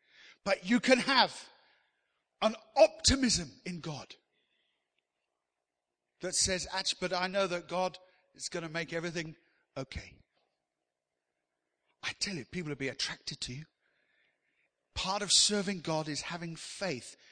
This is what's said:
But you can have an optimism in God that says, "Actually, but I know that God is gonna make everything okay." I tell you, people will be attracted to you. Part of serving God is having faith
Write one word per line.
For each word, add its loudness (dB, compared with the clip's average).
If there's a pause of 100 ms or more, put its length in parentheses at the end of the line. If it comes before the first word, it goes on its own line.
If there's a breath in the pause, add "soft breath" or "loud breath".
(440 soft breath)
But 0
you 6
can 6
have 4 (1080)
an 4 (220)
optimism 6 (140)
in -8
God -8 (2000)
that -6
says, 0
"Actually, -4
but -2
I 0
know 0
that -4
God -2 (360 soft breath)
is -10
gonna -6
make -6
everything -4 (400)
okay." -10 (1900)
I -4
tell -4
you, -6
people -6
will -4
be -4
attracted -6
to -8
you. -10 (1300)
Part -2
of 0
serving 2
God -2
is -6
having -8
faith -8 (160 soft breath)